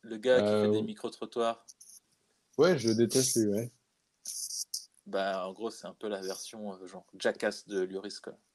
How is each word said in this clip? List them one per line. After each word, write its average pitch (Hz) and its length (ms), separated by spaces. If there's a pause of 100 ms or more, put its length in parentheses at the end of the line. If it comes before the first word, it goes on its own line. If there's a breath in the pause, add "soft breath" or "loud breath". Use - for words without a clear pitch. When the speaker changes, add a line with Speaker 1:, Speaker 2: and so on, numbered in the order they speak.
Speaker 1:
Le 113 140
gars 123 240
qui 104 80
fait 107 200
Speaker 2:
Euh, 107 40
Speaker 1:
des 110 100
micro-trottoirs. 113 800 (920)
Speaker 2:
ouais, 165 200
je 113 100
le 110 60
déteste, 120 420
lui, 113 120
ouais. 110 220 (1400)
Speaker 1:
Bah, 95 400
en 95 60
gros, 107 180
c'est - 160
un - 80
peu 113 140
la 98 120
version, 95 540
euh, 92 120
genre, 90 200 (120)
jackass 107 500
de 101 140
Lloris, 95 380
quoi. - 140 (200)